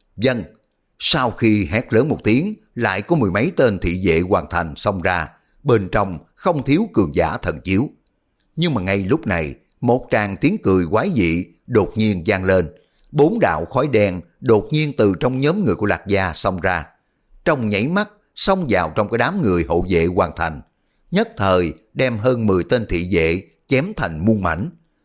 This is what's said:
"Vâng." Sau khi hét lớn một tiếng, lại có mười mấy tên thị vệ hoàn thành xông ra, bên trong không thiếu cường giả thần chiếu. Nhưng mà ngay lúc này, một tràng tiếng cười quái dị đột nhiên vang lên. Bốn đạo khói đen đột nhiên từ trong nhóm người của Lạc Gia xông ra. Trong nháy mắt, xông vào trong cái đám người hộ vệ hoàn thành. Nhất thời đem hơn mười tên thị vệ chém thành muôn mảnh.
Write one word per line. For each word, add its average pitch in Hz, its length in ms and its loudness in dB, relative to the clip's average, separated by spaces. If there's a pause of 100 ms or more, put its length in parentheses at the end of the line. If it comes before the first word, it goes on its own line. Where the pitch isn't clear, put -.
(160)
"Vâng." 120 260 0 (560)
Sau 127 320 0
khi 104 360 2
hét 107 260 -4
lớn 120 160 4
một 117 160 -2
tiếng, 151 300 0 (200)
lại 104 280 -2
có 170 140 0
mười 113 140 2
mấy 113 260 0
tên 113 220 4
thị 90 260 -2
vệ 82 160 4
hoàn 90 300 0
thành 85 260 -4
xông 95 260 -4
ra, 85 260 -2 (340)
bên 110 300 2
trong 98 260 -2 (160)
không 156 300 -2
thiếu 175 300 0
cường 85 200 2
giả 82 220 0
thần 78 240 -6
chiếu. 95 300 -2 (680)
Nhưng 160 180 0
mà 110 60 -2
ngay 98 180 0
lúc 98 280 -2
này, 82 280 -4 (260)
một 120 300 0
tràng 104 260 -2
tiếng 180 260 0
cười 95 240 2
quái 110 280 0
dị 87 300 0 (220)
đột 107 280 0
nhiên 107 320 0
vang 95 180 0
lên. 92 240 2 (440)
Bốn 175 280 2
đạo 85 240 0
khói 131 240 -2
đen 101 320 0 (200)
đột 110 300 2
nhiên 151 280 -2
từ 101 220 4
trong 131 200 -2
nhóm 175 240 0
người 107 100 2
của 92 120 -2
Lạc 92 200 -2
Gia 95 260 0
xông 92 280 -4
ra. 87 260 -2 (580)
Trong 135 240 0
nháy 104 200 0
mắt, 202 200 -2 (260)
xông 190 360 -2
vào 87 260 0
trong 104 120 0
cái 117 100 -2
đám 160 240 -2
người 90 260 2
hộ 87 220 0
vệ 85 160 4
hoàn 90 300 0
thành. 80 240 -4 (500)
Nhất 214 260 0
thời 92 380 2 (200)
đem 127 240 0
hơn 117 280 0
mười 95 180 4
tên 120 240 0
thị 87 220 -4
vệ 85 320 2 (240)
chém 143 300 0
thành 82 280 -4
muôn 107 180 2
mảnh. 90 280 -2 (340)